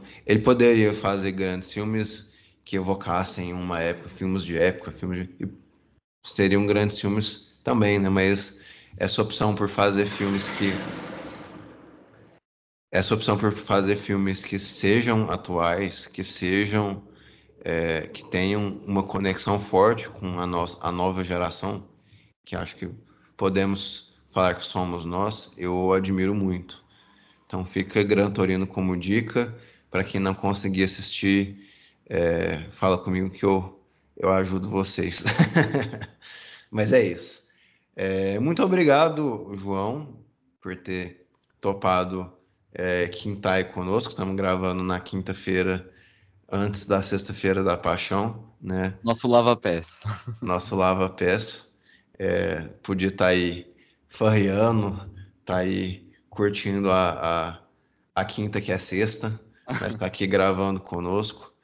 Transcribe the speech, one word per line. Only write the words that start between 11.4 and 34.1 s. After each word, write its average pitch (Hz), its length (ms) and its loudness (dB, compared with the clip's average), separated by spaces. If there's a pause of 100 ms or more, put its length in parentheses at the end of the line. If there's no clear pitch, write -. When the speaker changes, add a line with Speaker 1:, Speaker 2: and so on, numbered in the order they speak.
Speaker 1:
essa 95 220 2
opção 107 240 2
por 104 160 2
fazer 98 420 2
filmes 98 480 -2
que - 140 -6
sejam 110 720 2
atuais, 87 800 -2
que - 160 -10
sejam, 98 840 0 (560)
é, 82 440 -2
que - 220 -16
tenham 98 560 0
uma 98 180 0
conexão 98 560 0
forte 107 500 2
com 90 300 -6
a 90 80 -4
nossa, 87 340 -4
a 82 100 -4
nova 92 320 0
geração, 90 640 -4 (560)
que - 120 -12
acho 87 200 -8
que 87 140 -10 (480)
podemos - 760 0 (160)
falar 90 260 2
que - 80 -12
somos 87 420 -4
nós, 98 520 -4
eu 90 360 0
admiro 95 400 0
muito. 92 500 -4 (640)
Então 92 200 -6
fica 98 380 0
Gran 101 280 4
Torino 95 340 2
como 92 320 -2
dica, 117 600 -2 (340)
pra 92 120 0
quem 98 160 -4
não 95 140 0
conseguir 98 500 0
assistir, 98 840 0 (420)
é, 85 600 0
fala 95 260 4
comigo 92 320 -2
que - 140 -8
eu, 95 400 0 (320)